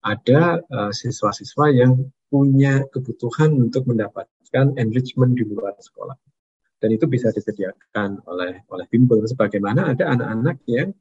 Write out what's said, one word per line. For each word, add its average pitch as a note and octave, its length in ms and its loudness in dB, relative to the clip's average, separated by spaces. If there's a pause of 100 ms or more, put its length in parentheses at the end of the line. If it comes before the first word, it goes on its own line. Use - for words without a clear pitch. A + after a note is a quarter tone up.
Ada, D#3 640 2
eh, G#2 280 -6
siswa-siswa - 800 -4
yang B2+ 360 4 (160)
punya C#3 640 4
kebutuhan C3 640 -2
untuk B2+ 320 0
mendapatkan A#2+ 960 -2
enrichment B2 560 0
di A2+ 80 0
luar G2+ 320 -8
sekolah. - 400 -16 (640)
Dan A2 80 0
itu A2+ 160 2
bisa B2 240 0
disediakan G2+ 960 -8
oleh, F2+ 460 -10
oleh F2+ 160 -12
bimbel, A#2 400 4
sebagaimana A2+ 640 -2
ada D#3+ 200 0
anak-anak A#2 440 -2 (100)
yang C3+ 220 -2 (120)